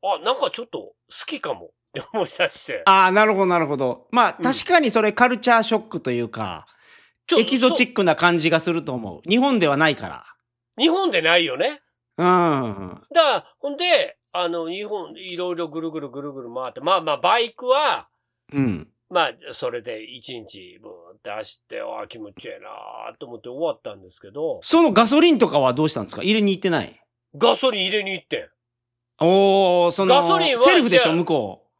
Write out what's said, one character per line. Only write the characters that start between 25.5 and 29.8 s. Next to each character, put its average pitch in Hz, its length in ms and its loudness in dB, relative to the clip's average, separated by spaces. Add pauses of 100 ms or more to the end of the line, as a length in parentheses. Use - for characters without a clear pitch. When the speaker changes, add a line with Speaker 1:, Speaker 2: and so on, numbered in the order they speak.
Speaker 2:
は 131 140 2
ど 151 120 0
う 156 40 0
し - 60 -6
た 120 60 -6
ん - 20 -8
で 95 60 -12
す - 60 -12
か？ - 60 -10
入 208 140 0
れ 220 80 2
に 202 80 2
行 185 80 -2
っ - 20 -16
て 190 80 0
な 147 140 0
い？ - 180 -16 (340)
Speaker 1:
ガ 180 200 4
ソ 262 160 0
リ 208 100 -4
ン 185 60 -2
入 196 100 -2
れ 202 60 -4
に 196 80 -6
行 180 120 -8
っ - 40 -20
て 143 100 -6
ん。 87 120 -12 (680)
Speaker 2:
お 185 680 4